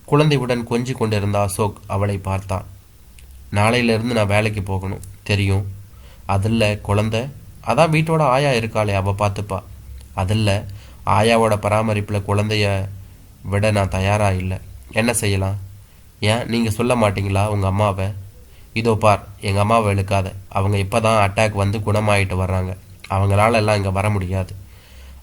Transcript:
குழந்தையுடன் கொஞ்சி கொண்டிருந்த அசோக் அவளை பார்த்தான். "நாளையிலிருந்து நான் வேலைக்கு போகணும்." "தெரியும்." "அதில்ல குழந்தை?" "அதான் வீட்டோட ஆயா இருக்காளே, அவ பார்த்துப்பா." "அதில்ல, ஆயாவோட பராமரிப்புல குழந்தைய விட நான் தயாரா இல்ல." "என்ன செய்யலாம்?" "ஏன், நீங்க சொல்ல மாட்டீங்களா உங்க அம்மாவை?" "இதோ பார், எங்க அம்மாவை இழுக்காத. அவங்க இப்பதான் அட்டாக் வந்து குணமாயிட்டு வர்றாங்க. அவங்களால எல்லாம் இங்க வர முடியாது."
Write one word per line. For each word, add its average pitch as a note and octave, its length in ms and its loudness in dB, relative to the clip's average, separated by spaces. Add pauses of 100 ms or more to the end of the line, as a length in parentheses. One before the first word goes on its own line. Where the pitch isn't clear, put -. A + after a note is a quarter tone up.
குழந்தையுடன் B2+ 640 2
கொஞ்சி B2 220 -2
கொண்டிருந்த G#2 500 0
அசோக் G2+ 460 -2
அவளை G2 300 -2
பார்த்தான். F#2+ 480 -6 (840)
"நாளையிலிருந்து A#2 640 2
நான் A2 140 2
வேலைக்கு G#2 360 0
போகணும்." F#2+ 380 -6 (220)
"தெரியும்." G2 420 0 (640)
"அதில்ல G#2 540 0
குழந்தை?" G#2+ 380 0 (480)
"அதான் D3+ 240 4
வீட்டோட D#3+ 300 2
ஆயா C#3 300 4
இருக்காளே, A2 420 0
அவ G2 180 0
பார்த்துப்பா." G2+ 520 -2 (520)
"அதில்ல, G2+ 500 0 (400)
ஆயாவோட A2 500 4
பராமரிப்புல G#2 720 0
குழந்தைய G2+ 600 0 (540)
விட G#2 300 0
நான் G2+ 180 2
தயாரா G2 420 2
இல்ல." F#2 280 -4 (320)
"என்ன A#2 220 2
செய்யலாம்?" G2 420 -2 (640)
"ஏன், A2+ 260 0
நீங்க A#2 240 0
சொல்ல A#2+ 260 0
மாட்டீங்களா G2+ 520 2
உங்க G2+ 200 0
அம்மாவை?" G2 400 0 (680)
"இதோ A2+ 220 2
பார், G#2 320 2 (140)
எங்க G2 180 0
அம்மாவை G#2+ 360 4
இழுக்காத. G2 380 -2 (160)
அவங்க G2+ 280 0
இப்பதான் G#2+ 520 2
அட்டாக் G#2+ 220 2
வந்து G2+ 280 0
குணமாயிட்டு G2+ 560 2
வர்றாங்க. F#2 420 -2 (320)
அவங்களால G2+ 440 4
எல்லாம் G#2+ 220 2
இங்க G2 160 0
வர G2 180 0
முடியாது." F#2+ 460 -2 (680)